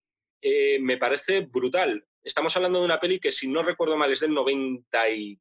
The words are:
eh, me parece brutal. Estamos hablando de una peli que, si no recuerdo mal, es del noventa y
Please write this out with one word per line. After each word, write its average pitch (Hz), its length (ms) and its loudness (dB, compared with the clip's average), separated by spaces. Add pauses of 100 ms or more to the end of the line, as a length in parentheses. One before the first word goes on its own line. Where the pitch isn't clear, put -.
(420)
eh, 139 380 2
me 127 160 0
parece 139 460 0
brutal. 127 640 -2 (160)
Estamos 156 340 -2
hablando 180 240 2
de 180 60 2
una 160 120 2
peli 180 220 0
que, 147 100 -2
si 131 180 -2
no 151 140 0
recuerdo 165 340 0
mal, 147 160 2
es 131 80 0
del 156 140 0
noventa 131 720 0
y 104 320 -6